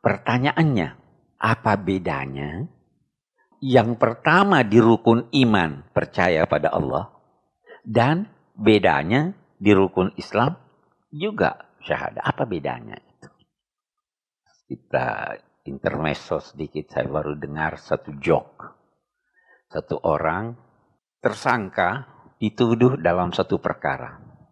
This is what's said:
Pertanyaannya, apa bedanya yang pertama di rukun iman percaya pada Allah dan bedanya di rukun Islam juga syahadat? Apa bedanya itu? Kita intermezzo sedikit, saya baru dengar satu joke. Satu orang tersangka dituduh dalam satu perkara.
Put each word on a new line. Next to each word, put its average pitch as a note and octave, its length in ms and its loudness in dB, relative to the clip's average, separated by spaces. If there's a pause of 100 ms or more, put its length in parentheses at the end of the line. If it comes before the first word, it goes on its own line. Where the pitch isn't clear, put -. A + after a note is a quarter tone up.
Pertanyaannya, B2 960 0 (400)
apa A2 320 0
bedanya E2+ 960 -6 (960)
yang A#2+ 320 4
pertama D#3+ 640 2
di A2 160 4
rukun A2+ 560 4
iman F#2+ 560 2
percaya F2 560 0
pada - 240 0
Allah C3 400 -4 (720)
dan C3 480 0 (240)
bedanya G#2 800 2 (240)
di G2+ 160 4
rukun F#2+ 480 2
Islam B2+ 320 0 (560)
juga G#3 480 -4 (240)
syahadat? - 400 -6
Apa - 240 -4
bedanya D2+ 560 -8
itu? - 280 -20 (1400)
Kita B2+ 640 -8 (320)
intermezzo D2+ 720 -6
sedikit, - 560 -12
saya C2+ 160 -4
baru D2+ 240 -6
dengar D2+ 480 -8
satu - 400 -8
joke. - 560 -4 (880)
Satu - 400 -8
orang E2 480 -2 (640)
tersangka G#2+ 880 -2 (320)
dituduh A2+ 640 2
dalam F2 320 0
satu F#2 240 -2
perkara. - 560 -6 (380)